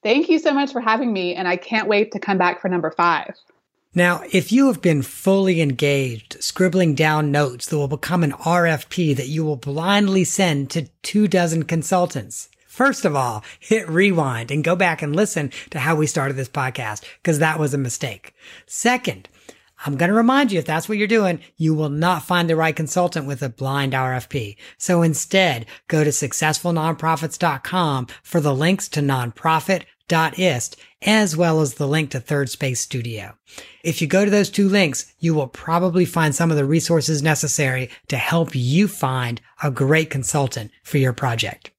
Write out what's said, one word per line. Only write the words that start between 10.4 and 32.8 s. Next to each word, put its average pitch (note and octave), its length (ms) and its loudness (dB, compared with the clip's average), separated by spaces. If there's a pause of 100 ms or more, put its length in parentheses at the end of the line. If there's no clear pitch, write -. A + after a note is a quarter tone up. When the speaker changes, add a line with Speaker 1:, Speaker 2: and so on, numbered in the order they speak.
Speaker 2:
to D3+ 180 -4 (140)
two G#3 260 2
dozen E3 340 2
consultants, E3 840 -2 (180)
first - 380 0
of D#3+ 100 2
all, A#2+ 300 -2 (140)
hit G#3+ 320 0
rewind D#3 600 2
and C#3+ 140 -2
go E3+ 100 2
back F3 280 0
and D3 120 -4
listen E3 380 0 (160)
to C#3+ 120 -8
how D#3 140 0
we D3+ 120 2
started C#3 280 -2
this C3 140 -6
podcast, B2 540 -6 (200)
'cause D#3+ 160 0
that D#3 200 0
was D3 160 0
a C#3 40 0
mistake. B2 540 -6 (320)
Second, A#3+ 640 -2 (560)
I'm C#3+ 120 -4
gonna F3 180 2
remind A#3+ 360 4
you, F#3 100 0
if - 40 -6
that's D#3+ 240 -4
what G#3+ 80 -2
you're G#3 120 0
doing, G3 320 2 (160)
you D#3+ 180 2
will D3+ 160 -2
not D#3+ 340 0
find F3 240 0
the D#3+ 80 2
right D#3+ 180 2
consultant E3 520 -2
with C#3 160 -6
a C3+ 80 -4
blind C3+ 420 -2
R C3 220 -2
F B2 160 -8
P. G#2+ 260 -8 (220)
So F3 240 2
instead, D#3+ 640 0 (220)
go D#3 160 2
to D3 80 2
successful D#3 600 -2
nonprofits D#3+ 680 -2
dot D3 260 -2
com D3 420 -2 (160)
for - 180 -2
the D3 140 2
links E3 360 0
to D3+ 100 -2
nonprofit D3 840 0 (260)
dot D#3+ 300 0
ist, E3 380 0 (260)
as G#3 340 2
well D#3+ 240 4
as C#3+ 140 0
the C#3+ 140 -2
link D3+ 220 0
to C3 100 -6
Third C#3 300 -2
Space C3 300 -4